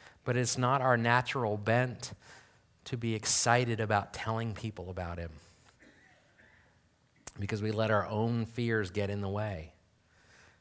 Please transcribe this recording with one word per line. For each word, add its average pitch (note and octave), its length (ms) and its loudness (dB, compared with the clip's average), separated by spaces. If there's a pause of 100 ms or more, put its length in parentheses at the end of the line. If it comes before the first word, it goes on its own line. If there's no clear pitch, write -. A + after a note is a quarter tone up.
(240)
But B2 140 0
it's B2 200 2
not B2+ 240 4
our B2+ 140 6
natural A#2 640 2
bent A2+ 560 0 (720)
to B2 120 -8
be A2+ 160 -2
excited A#2 640 4
about G#2 340 0
telling A2+ 400 -4
people F#2 360 -8
about F2 280 -8
him, E2+ 140 -8 (2000)
because G2+ 220 -4
we G#2+ 100 -2
let A2 200 2
our G#2 160 4
own A2+ 380 0
fears A2+ 440 -2
get G2 200 -2
in G2+ 120 -4
the G2 80 -4
way. G2 440 -6 (880)